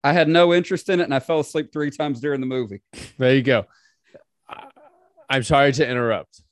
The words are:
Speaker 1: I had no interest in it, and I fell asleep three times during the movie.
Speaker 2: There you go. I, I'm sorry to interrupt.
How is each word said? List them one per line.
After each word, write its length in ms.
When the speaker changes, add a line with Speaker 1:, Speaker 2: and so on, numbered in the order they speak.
Speaker 1:
I 80
had 160
no 240
interest 380
in 100
it, 40
and 100
I 60
fell 200
asleep 320
three 180
times 300
during 200
the 60
movie. 360
Speaker 2:
There 180
you 80
go. 220
I, 180
I'm 120
sorry 300
to 160
interrupt. 640